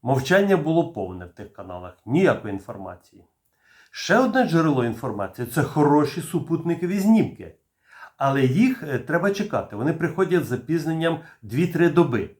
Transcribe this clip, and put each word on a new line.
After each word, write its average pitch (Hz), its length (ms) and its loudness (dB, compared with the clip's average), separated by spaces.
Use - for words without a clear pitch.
Мовчання 180 540 2
було 160 360 0
повне 92 320 -10
в 87 40 -16
тих - 240 -20
каналах, 90 540 -16
ніякої 117 480 2
інформації. 95 720 -14
Ще - 280 0
одне 247 300 4
джерело 156 360 2
інформації — 113 720 -6
це 151 80 0
хороші 147 580 2
супутникові 165 800 -4
знімки. 190 560 2
Але 135 280 2
їх, 214 380 2
е, 139 160 -4
треба 175 320 0
чекати, 123 460 -4
вони 139 160 -2
приходять 170 520 0
з - 40 -8
запізненням 160 720 -2
дві-три 165 460 0
доби. 139 520 2